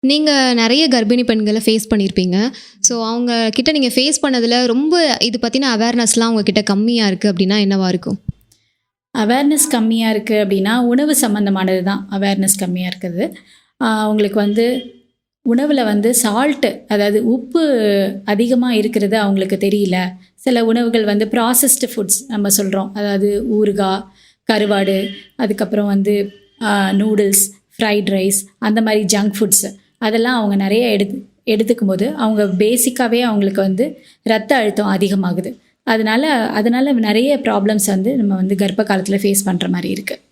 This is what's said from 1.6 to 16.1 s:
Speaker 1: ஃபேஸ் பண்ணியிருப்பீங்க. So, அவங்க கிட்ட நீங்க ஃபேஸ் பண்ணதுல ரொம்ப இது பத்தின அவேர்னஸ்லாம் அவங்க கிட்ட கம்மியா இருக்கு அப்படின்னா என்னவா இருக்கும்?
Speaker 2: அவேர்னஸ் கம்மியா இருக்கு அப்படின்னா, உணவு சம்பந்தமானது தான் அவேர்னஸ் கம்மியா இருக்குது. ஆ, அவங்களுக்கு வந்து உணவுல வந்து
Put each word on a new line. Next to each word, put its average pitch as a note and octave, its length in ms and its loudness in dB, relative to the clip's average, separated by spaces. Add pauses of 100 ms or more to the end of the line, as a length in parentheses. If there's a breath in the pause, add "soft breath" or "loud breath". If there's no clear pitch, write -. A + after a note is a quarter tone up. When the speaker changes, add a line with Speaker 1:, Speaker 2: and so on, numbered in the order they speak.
Speaker 1:
ஃபேஸ் A3 300 2
பண்ணியிருப்பீங்க. G3 540 0 (320 loud breath)
So, A3+ 260 -2
அவங்க A#3 460 0
கிட்ட C4 200 0
நீங்க C#4 160 2
ஃபேஸ் C4+ 380 0
பண்ணதுல B3 400 2
ரொம்ப D4 540 2
இது A#3 220 -2
பத்தின B3+ 220 -2 (120)
அவேர்னஸ்லாம் A#3 440 0
அவங்க A3+ 220 0
கிட்ட G3+ 200 0
கம்மியா G#3+ 440 0
இருக்கு G3 260 0
அப்படின்னா F#3 240 0
என்னவா G3 320 0
இருக்கும்? F#3 300 -4 (1000)
Speaker 2:
அவேர்னஸ் C#4 520 2
கம்மியா A3+ 400 0
இருக்கு G#3+ 340 0
அப்படின்னா, G3 340 0
உணவு B3+ 360 2
சம்பந்தமானது G3 680 0
தான் G3 280 -4
அவேர்னஸ் G3 480 0
கம்மியா F3+ 300 -4
இருக்குது. F#3 440 -6 (480 loud breath)
ஆ, A3 220 0
அவங்களுக்கு G#3+ 340 0
வந்து A#3 560 0 (600)
உணவுல C4+ 300 2
வந்து G#3 300 2